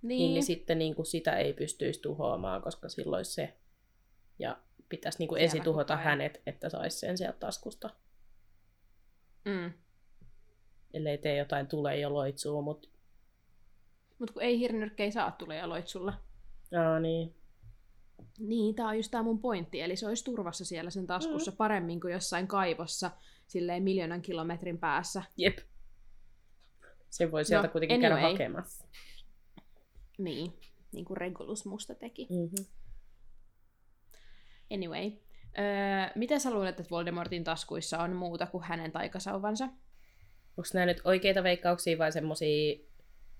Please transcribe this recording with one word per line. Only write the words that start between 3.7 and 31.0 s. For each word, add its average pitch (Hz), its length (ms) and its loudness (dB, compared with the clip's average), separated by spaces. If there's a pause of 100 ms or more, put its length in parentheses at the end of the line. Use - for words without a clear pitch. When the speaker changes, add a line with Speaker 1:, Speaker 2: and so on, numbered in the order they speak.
Speaker 1:
ja - 180 -4 (320)
pitäisi - 300 -6
niin 165 80 0
kuin - 120 0
Speaker 2:
Siellä 160 60 8
Speaker 1:
ensin 156 180 2
tuhota 156 300 2
Speaker 2:
koko 156 140 2
ajan. - 20 6
Speaker 1:
hänet, 143 360 0
että - 240 -6
saisi - 300 -4
sen 180 180 -2
sieltä - 220 -4
taskusta. - 500 -8 (1600)
Speaker 2:
Mm. 180 280 -2 (1200)
Speaker 1:
Ellei 151 240 0
tee 143 200 2
jotain 143 300 0
tulee 147 300 0
ja 143 160 0
loitsuu, 143 480 0
mut 147 280 -6 (1300)
Speaker 2:
Mut 233 120 -4
kun - 120 -4
ei 240 160 4
hirnyrkkejä 214 520 0
saa 214 200 2
tulee 156 260 -8
ja 170 120 -4
loitsulla. 180 440 -4 (640)
Speaker 1:
Aa, 160 200 6
niin. 165 360 0 (1040)
Speaker 2:
Niin, 220 360 2
tää 233 120 0
on 214 100 0
just 220 140 -2
tää 233 120 0
mun 226 160 2
pointti. 190 420 -2
Eli 180 140 -2
se 220 120 -4
olisi 226 160 -2
turvassa 190 420 -4
siellä 170 240 -4
sen 180 180 -4
taskussa 302 440 -2
Speaker 1:
Mm. - 60 -12
Speaker 2:
paremmin 180 440 2
kuin 175 120 -2
jossain 180 340 -2
kaivossa, 180 640 0 (360)
silleen 175 360 0
miljoonan 175 380 2
kilometrin 170 580 -4
päässä. 165 440 0 (140)
Speaker 1:
Jep. - 200 6 (1500)
Se 165 220 2
voi 156 140 2
sieltä 202 220 6
Speaker 2:
No, - 40 -2
Speaker 1:
kuitenkin 165 300 4
käydä 160 140 8
Speaker 2:
anyway. 160 160 6
Speaker 1:
hakemassa. - 540 -4 (1300)
Speaker 2:
Niin, 170 360 -4 (380)
niin 170 140 -8